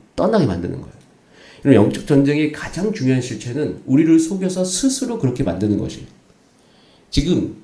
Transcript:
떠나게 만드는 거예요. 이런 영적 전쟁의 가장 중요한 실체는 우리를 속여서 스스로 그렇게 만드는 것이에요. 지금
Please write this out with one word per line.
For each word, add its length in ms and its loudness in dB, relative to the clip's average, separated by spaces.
떠나게 300 2
만드는 340 -4
거예요. 140 -18
이런 120 6
영적 320 4
전쟁의 460 2
가장 400 -6
중요한 280 0
실체는 640 -6
우리를 320 6
속여서 460 -2
스스로 540 -2
그렇게 260 -2
만드는 340 0
것이에요. 280 -8
지금 540 -2